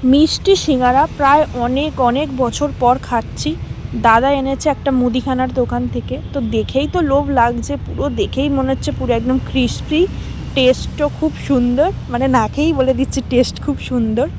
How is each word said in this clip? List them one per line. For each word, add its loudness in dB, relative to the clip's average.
মিষ্টি 4
সিঙ্গারা 2
প্রায় 6
অনেক, -2
অনেক 2
বছর 0
পর 4
খাচ্ছি। -4
দাদা 4
এনেছে -2
একটা -2
মুদিখানার 0
দোকান 0
থেকে, -6
তো -2
দেখেই 0
তো -2
লোভ 2
লাগছে, 0
পুরো -6
দেখেই -2
মনে 0
হচ্ছে -2
পুরো -2
একদম 0
ক্রিসপি, -2
টেস্টও 2
খুব 0
সুন্দর, 2
মানে, -2
না 2
খেয়েই 0
বলে 2
দিচ্ছি, -2
টেস্ট 2
খুব -4
সুন্দর। -2